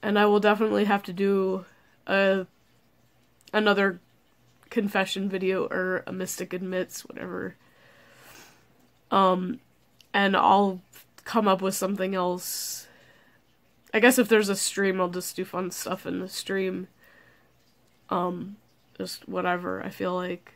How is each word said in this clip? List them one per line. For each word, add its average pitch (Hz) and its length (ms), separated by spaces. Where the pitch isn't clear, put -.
and 208 160
I 208 60
will 208 160
definitely 208 420
have 202 200
to 185 100
do 190 520
a, 196 400
another 202 480
confession 202 600
video 185 380
or 185 380
a - 60
Mystic 185 400
Admits, 185 540
whatever. 185 500
Um, 185 520
and 196 220
I'll 190 460
come 220 240
up 190 140
with 190 120
something 190 400
else. - 760
I 220 80
guess 254 180
if 240 80
there's 214 220
a 202 60
stream, 196 440
I'll 185 80
just 180 300
do 190 80
fun 180 260
stuff - 340
in 180 140
the 185 80
stream. 190 640
Um, 180 480
just - 300
whatever, 180 540
I - 80
feel 185 240
like. 180 420